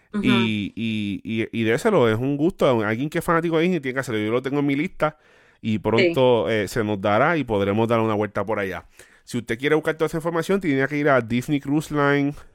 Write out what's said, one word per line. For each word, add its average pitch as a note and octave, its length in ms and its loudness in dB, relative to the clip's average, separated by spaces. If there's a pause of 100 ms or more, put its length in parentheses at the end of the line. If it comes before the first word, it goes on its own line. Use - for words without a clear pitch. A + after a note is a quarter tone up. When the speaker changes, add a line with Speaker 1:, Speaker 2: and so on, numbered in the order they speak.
(120)
Speaker 1:
Ujú. G#3 120 -4
Speaker 2:
Y, A2+ 520 0
y, G#2+ 480 -4
y, A2 280 -4
y A2+ 120 -2
déselo, B2+ 440 2
es A2 100 2
un C3+ 180 -2
gusto. C#3+ 480 2
Alguien A2+ 260 -2
que E3+ 80 -4
es D#3+ 60 -4
fanático E3 320 0
de D#3 60 4
Disney F3+ 180 2
tiene C3 140 -6
que C3+ 60 -2
hacerlo. A#2+ 200 -2
Yo G#2+ 120 0
lo B2+ 100 0
tengo C3+ 180 -2
en C#3+ 60 0
mi C#3 100 0
lista D#3 420 -4 (440)
y G#2+ 160 0
pronto, B2 720 4
Speaker 1:
Sí. A2+ 60 0
Speaker 2:
eh, G#2 140 -2
se A#2 160 -4
nos G#2 160 -2
dará A2+ 360 2
y C#3+ 80 -2
podremos G#2+ 440 0
dar A2+ 120 2
una A2 140 0
vuelta G#2 300 -4
por G#2 160 -2
allá. F2+ 260 -6 (380)
Si - 140 -6
usted A#2 200 -4
quiere D3 180 2
buscar D#3 200 0
toda D#3+ 100 0
esa D#3+ 120 -6
información, E3+ 420 -2
tiene C#3 280 0
que C#3+ 100 -6
ir D3 100 2
a C3+ 120 4
Disney A#2+ 400 -2
Cruise D3 320 -2
Line, C#3+ 420 2 (200)